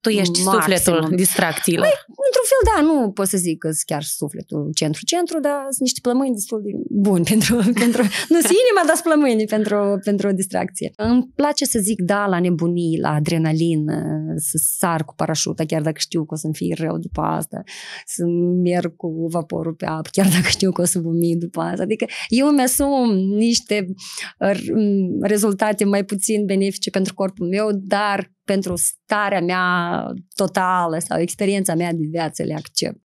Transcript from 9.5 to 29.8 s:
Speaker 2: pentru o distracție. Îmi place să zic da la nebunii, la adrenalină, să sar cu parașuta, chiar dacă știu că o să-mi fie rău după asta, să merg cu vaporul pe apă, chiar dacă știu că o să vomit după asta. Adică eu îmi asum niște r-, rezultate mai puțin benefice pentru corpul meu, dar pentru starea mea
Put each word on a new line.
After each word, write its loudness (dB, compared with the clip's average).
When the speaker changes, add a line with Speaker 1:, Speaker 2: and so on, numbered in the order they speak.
Speaker 2:
pentru 0
o 2
distracție. -4
Îmi 2
place 0
să 0
zic -2
da 2
la 2
nebunii, 0
la 0
adrenalină, 2
să -6
sar 0
cu -20
parașuta, -2
chiar -2
dacă -2
știu -4
că -12
o -6
să-mi -4
fie -4
rău -4
după -8
asta, -4
să -6
merg -2
cu -6
vaporul -4
pe -8
apă, -4
chiar 4
dacă 2
știu 2
că -2
o 2
să 0
vomit 0
după -6
asta. -4
Adică -4
eu 2
îmi 4
asum 2
niște 0
r-, 0
rezultate 2
mai 2
puțin -2
benefice -2
pentru -2
corpul -4
meu, 0
dar -2
pentru -2
starea -2
mea 0